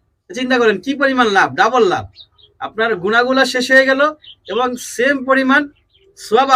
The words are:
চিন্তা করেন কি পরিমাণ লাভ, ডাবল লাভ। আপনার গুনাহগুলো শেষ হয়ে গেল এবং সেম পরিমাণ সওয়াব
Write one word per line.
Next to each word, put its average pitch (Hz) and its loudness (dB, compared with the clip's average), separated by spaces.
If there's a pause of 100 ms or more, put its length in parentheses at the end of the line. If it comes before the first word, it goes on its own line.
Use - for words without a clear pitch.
(300)
চিন্তা 254 -2
করেন 220 2
কি 269 -4 (100)
পরিমাণ 262 2 (100)
লাভ, 180 2 (120)
ডাবল 233 2
লাভ। 117 -6 (600)
আপনার 220 -4 (120)
গুনাহগুলো 247 2 (100)
শেষ 254 -2
হয়ে 262 6
গেল 269 2 (520)
এবং 240 -2 (280)
সেম 277 0 (120)
পরিমাণ 269 2 (560)
সওয়াব 254 0